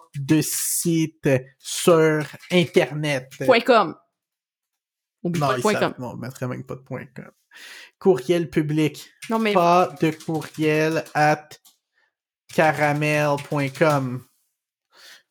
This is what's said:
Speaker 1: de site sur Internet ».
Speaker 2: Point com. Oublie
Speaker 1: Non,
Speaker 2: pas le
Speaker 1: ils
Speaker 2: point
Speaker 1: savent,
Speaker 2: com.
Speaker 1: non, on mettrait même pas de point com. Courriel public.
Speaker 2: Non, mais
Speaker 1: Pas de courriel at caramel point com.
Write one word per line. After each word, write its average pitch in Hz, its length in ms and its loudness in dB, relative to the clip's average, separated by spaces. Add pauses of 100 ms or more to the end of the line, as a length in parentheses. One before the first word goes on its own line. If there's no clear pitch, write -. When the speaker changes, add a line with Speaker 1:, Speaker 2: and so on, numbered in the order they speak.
(140)
Speaker 1:
de 147 260 2
site - 880 -2 (300)
sur 160 640 2 (300)
Internet ». 151 800 0 (160)
Speaker 2:
Point 233 160 4
com. 233 340 2 (1300)
Oublie 165 160 -4
Speaker 1:
Non, 147 80 0
Speaker 2:
pas 131 60 0
le 127 40 -4
Speaker 1:
ils 123 40 -6
Speaker 2:
point 214 100 2
Speaker 1:
savent, 160 220 -2
Speaker 2:
com. 127 100 -12
Speaker 1:
non, 117 80 -8
on - 40 -12
mettrait 131 300 -10
même 127 180 -8
pas 131 120 -12
de 131 60 -16
point 131 240 -14
com. - 220 -18 (680)
Courriel 180 500 2
public. 151 640 -2 (180)
Speaker 2:
Non, 226 120 -2
mais 214 140 0
Speaker 1:
Pas 175 340 4 (120)
de 160 120 2
courriel 156 920 -2 (120)
at 151 340 0 (1080)
caramel 151 840 0 (120)
point 139 220 -2
com. 135 540 0 (1080)